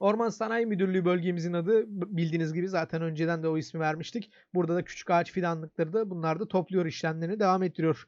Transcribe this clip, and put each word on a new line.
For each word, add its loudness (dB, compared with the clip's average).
Orman 2
Sanayi -2
Müdürlüğü 2
bölgemizin 0
adı 4
b-, -6
bildiğiniz 0
gibi -2
zaten -2
önceden 0
de 0
o 2
ismi -6
vermiştik. -4
Burada 2
da 0
küçük -8
ağaç 2
fidanlıkları -2
da 0
bunlar -2
da -6
topluyor 0
işlemlerini -4
devam 4
ettiriyor. 0